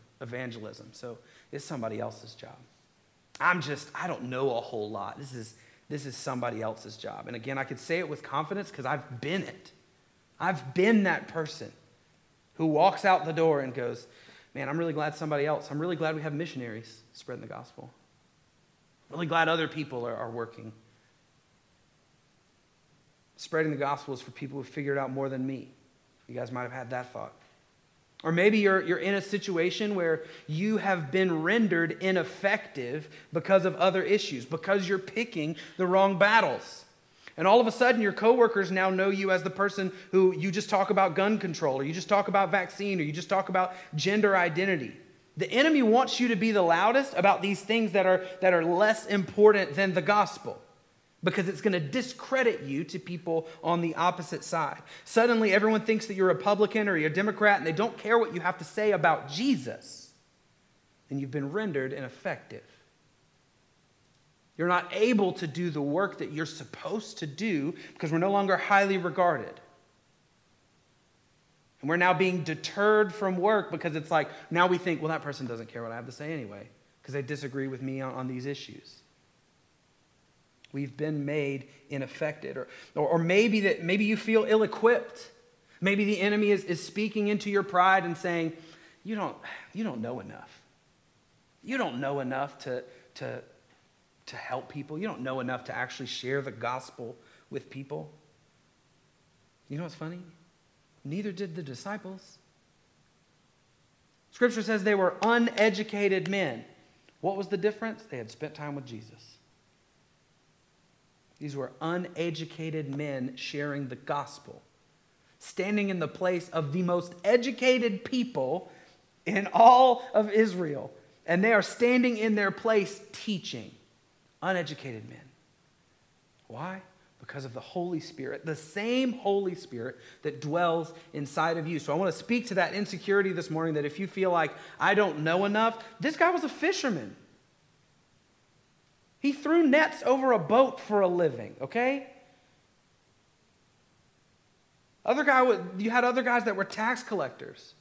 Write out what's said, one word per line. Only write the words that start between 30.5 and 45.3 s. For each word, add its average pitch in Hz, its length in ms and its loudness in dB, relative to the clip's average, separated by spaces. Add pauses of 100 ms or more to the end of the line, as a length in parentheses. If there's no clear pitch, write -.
have 180 340 -2
been 180 320 2
rendered 175 580 2
ineffective 180 1080 -2 (240)
because 180 340 4
of 180 100 0
other 185 260 4
issues, 165 420 0
because 185 460 -2
you're 196 80 2
picking 185 580 -4 (220)
the 185 80 0
wrong 190 320 4
battles. 196 680 4 (520)
And 165 100 2
all 220 120 10
of 226 80 4
a 220 40 0
sudden, 240 300 4
your 202 120 2
coworkers 220 580 4
now 190 180 2
know 190 200 2
you 196 200 0
as 180 140 2
the 185 80 -4
person 196 400 -2 (200)
who 185 220 6
you 165 160 -2
just 190 200 -4
talk 196 200 2
about 190 240 4
gun 196 240 2
control, 151 420 -2
or 139 40 -2
you 151 100 -4
just 180 160 -6
talk 202 180 4
about 196 220 2
vaccine, 190 500 -2
or 151 40 0
you 147 80 -4
just 165 180 -8
talk 190 200 0
about 185 260 0 (180)
gender 196 420 4
identity. 175 600 0 (420)